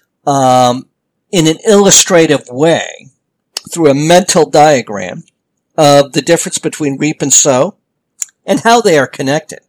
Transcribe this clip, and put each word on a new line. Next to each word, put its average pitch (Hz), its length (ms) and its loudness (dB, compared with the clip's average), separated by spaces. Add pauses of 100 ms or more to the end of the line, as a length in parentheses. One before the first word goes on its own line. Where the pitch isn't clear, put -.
(240)
um, 127 640 0 (460)
in 160 160 2
an 160 180 -2
illustrative 180 840 2
way 135 580 -4 (600)
through 160 220 0
a 135 40 2
mental 160 540 0
diagram 123 760 0 (520)
of 143 360 2
the 151 100 -4
difference 170 360 -4
between 139 400 -6
reap 151 220 -4
and 143 120 -4
sow 156 460 0 (680)
and 196 140 -2
how 233 200 2
they 196 160 2
are 131 120 0
connected. 143 500 -6 (100)